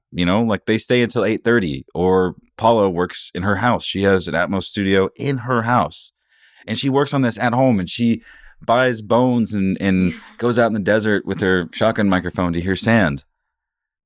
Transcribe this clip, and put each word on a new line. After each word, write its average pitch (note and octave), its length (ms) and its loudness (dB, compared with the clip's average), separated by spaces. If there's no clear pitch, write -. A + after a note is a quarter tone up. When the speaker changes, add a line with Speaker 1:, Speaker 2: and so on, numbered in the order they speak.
Speaker 1:
you F2 140 0
know? F#2+ 180 2
Like, G#2+ 220 -4
they A2 120 2
stay B2 240 0
until A#2 220 0
eight G#2+ 220 -2
thirty, F2+ 400 0
or F#2 400 2
Paula A2+ 320 4
works F2+ 440 -4
in F2+ 100 -6
her G2+ 140 0
house. G#2+ 280 0
She - 180 -4
has F#2+ 240 2
an D#2 60 -4
Atmos F2 300 -2
studio G2 520 0
in C3+ 240 -4
her A#2 220 -2
house, A2 500 -2
and G#2 100 -4
she C#3 120 -2
works C#3 240 0
on C#3 80 0
this A#2 160 -2
at A#2 160 -2
home, B2 260 2
and F2 100 -4
she A#2 320 0
buys A#2+ 400 0
bones A#2 520 0
and, F#2+ 260 -2
and F#2 340 0
Speaker 2:
<laughs> - 100 -20
Speaker 1:
goes A#2+ 220 0
out A#2 80 4
in G#2+ 60 -2
the A2 80 -2
desert G#2 440 0
with F#2+ 140 -6
her F#2 340 2
shotgun G#2+ 360 0
microphone F2+ 420 -2
to E2+ 80 -4
hear F#2 160 -2
sand G2+ 480 0